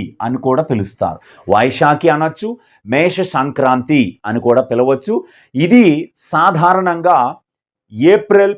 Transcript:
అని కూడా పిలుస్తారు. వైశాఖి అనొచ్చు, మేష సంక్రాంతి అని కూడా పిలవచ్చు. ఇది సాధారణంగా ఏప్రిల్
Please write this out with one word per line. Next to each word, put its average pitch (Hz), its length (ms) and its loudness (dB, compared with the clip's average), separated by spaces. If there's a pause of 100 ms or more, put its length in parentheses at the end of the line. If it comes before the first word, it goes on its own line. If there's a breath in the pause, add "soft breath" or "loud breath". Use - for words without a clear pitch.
(280)
అని 127 200 -4
కూడా 135 240 0
పిలుస్తారు. 95 480 -4 (340 soft breath)
వైశాఖి 147 600 0
అనొచ్చు, 156 340 -6 (360 soft breath)
మేష 175 500 -2
సంక్రాంతి 131 680 0 (280)
అని 113 180 -4
కూడా 120 240 2
పిలవచ్చు. 135 440 -2 (400 soft breath)
ఇది 180 280 4 (480)
సాధారణంగా 175 880 2 (960)
ఏప్రిల్ 202 420 2